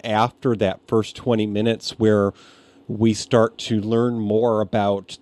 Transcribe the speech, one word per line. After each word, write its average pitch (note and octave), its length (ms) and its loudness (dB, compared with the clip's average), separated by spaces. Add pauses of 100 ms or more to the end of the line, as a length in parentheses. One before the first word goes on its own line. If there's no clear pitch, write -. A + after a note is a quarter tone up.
after A#2 540 0
that F#2+ 320 -2
first A2 280 -2
twenty A2 300 0
minutes G#2+ 520 -2
where G#2 340 4 (540)
we A2+ 260 0
start A2+ 460 0
to A2 240 -2
learn A#2 360 0
more G#2+ 440 0
about G2+ 600 -2